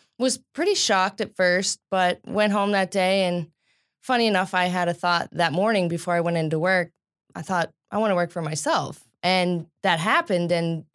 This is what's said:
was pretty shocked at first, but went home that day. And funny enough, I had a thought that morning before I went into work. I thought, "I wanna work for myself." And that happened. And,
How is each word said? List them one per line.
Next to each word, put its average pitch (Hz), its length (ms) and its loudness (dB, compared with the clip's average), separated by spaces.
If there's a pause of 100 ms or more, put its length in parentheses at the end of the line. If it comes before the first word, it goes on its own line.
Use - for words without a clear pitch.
(200)
was 254 200 0 (140)
pretty 370 220 0
shocked 196 460 0
at 190 140 -8
first, 185 440 0 (120)
but 180 340 0
went 208 260 0
home 202 200 0
that 190 200 0
day. 190 340 2
And 175 220 -2 (540)
funny 240 260 2
enough, 185 260 0
I 180 120 2
had 180 240 0
a 170 40 0
thought 175 400 -2
that 165 200 0
morning 190 340 2
before 170 280 -2
I 170 60 2
went 170 160 0
into 160 220 -2
work. 180 320 0 (440)
I 170 80 -10
thought, 175 280 -4 (200)
"I 202 80 -2
wanna 214 160 0
work 175 160 0
for 175 100 -8
myself." 156 600 -4 (220)
And 180 440 0 (160)
that 175 160 2
happened. 185 520 0
And, 165 440 -2